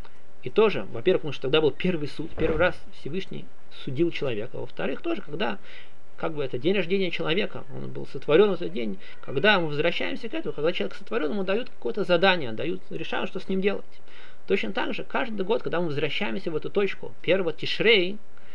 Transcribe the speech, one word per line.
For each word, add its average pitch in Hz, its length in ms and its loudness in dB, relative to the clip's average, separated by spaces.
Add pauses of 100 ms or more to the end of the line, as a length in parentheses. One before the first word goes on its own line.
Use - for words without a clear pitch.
(420)
И 127 80 -2
тоже, 180 400 2
во-первых, 123 320 2
потому 147 100 -2
что - 100 -2
тогда 139 180 2
был 151 100 4
первый 160 380 0
суд, - 280 -4
первый 160 220 2
раз 175 200 2 (200)
Всевышний 156 460 -2 (400)
судил 151 260 2
человека, 123 480 -2
а 120 40 -2
во-вторых, 175 380 -2
тоже, 339 220 -2
когда 185 360 -2 (580)
как 165 180 -2
бы 147 100 -2
это 127 140 -2
день 156 160 2
рождения 185 360 0
человека, 165 540 0 (100)
он 135 140 -4
был 139 180 -4
сотворен 165 440 4
в 185 40 0
этот 170 180 -2
день, 110 260 -2 (240)
когда 185 380 4
мы 160 80 0
возвращаемся 170 600 0
к - 60 -4
этому, 320 180 -2
когда 156 200 0
человек - 240 -2
сотворен, 269 340 -2
ему 202 140 0
дают 208 260 0
какое-то 220 340 -2
задание, 170 480 4
дают, 147 380 -2
решают, - 400 -2
что - 80 -2
с - 100 -2
ним 190 120 2
делать. 196 260 0 (600)
Точно 202 260 0
так 277 220 -2
же - 100 -2
каждый 220 420 -2
год, 214 160 0
когда 156 180 0
мы 180 60 0
возвращаемся 165 640 0
в 156 60 0
эту 147 140 -2
точку, - 520 0
первого 170 300 2
Тишрей, 185 680 2 (360)